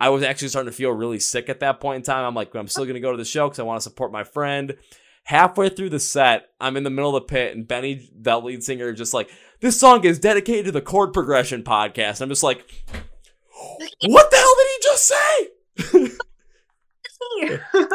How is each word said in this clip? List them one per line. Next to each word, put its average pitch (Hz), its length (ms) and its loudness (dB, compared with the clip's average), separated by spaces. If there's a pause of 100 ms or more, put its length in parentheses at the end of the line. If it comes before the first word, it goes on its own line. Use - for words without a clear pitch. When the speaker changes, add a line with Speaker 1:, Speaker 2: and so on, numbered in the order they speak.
Speaker 1:
I 127 80 2
was 139 160 2
actually 135 240 -4
starting 131 240 -6
to - 40 -18
feel 127 140 -2
really 113 300 -6
sick - 280 -6
at 131 120 -10
that 139 200 -2
point 139 180 -6
in 131 40 -12
time. 131 220 -4
I'm 120 100 -6
like, 120 200 -8
"I'm 107 120 -10
still - 200 -8
gonna 127 120 -10
go 127 140 -4
to 120 40 -6
the 117 80 -10
show 147 240 -2
'cause 139 120 -10
I - 20 -8
wanna 113 180 -6
support 113 300 -8
my 104 140 -8
friend." 143 520 -6 (480)
Halfway 180 460 2
through 190 200 -8
the 147 100 -4
set, 127 480 0 (120)
I'm 131 160 -4
in 139 60 -4
the 139 80 -6
middle 139 260 -2
of 131 60 -2
the - 100 -20
pit, 127 240 -2
and 113 100 -12
Benny, 131 480 -8
the 117 240 -2
lead 120 260 -10
singer, 123 280 -6
just 113 220 -8
like, 110 160 -4 (300)
"This 247 200 0
song 247 240 8
is 170 140 2
dedicated 208 480 0
to 190 60 -4
the 147 100 -4
Chord 190 320 -2
Progression 127 480 0
Podcast." 107 580 -2
I'm 131 80 -6
just 135 140 -2
like, 139 220 -2 (1160)
Speaker 2:
Look 320 100 -14 (120)
at - 80 -2
Speaker 1:
"What - 200 12
the 539 60 6
hell 523 220 6
did 539 100 6
he 523 140 -6
just 539 240 2
say?" 554 1120 0
<laughs> - 60 -12 (1120)
Speaker 2:
me. 330 140 -4 (440)